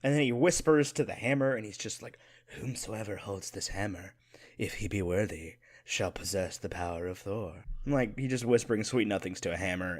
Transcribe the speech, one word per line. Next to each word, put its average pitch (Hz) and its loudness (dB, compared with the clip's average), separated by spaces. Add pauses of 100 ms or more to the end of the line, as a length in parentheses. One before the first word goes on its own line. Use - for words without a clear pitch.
And 139 4
then 147 4
he 131 4
whispers 147 6
to 147 0
the - -4
hammer, 135 2
and 113 -4
he's 104 -10
just - -8
like, - -14 (400)
Whomsoever 110 -6
holds 98 -6
this - -6
hammer, 98 -4 (440)
if 107 -2
he 104 -4
be 101 0
worthy, 87 0 (300)
shall - -2
possess 87 -4
the - -8
power 87 -4
of 90 -6
Thor. 98 -6 (200)
And, 143 0
like, 123 2
he 131 -2
just 127 0
whispering 117 4
sweet 110 4
nothings 95 -2
to 87 0
a 85 0
hammer 90 0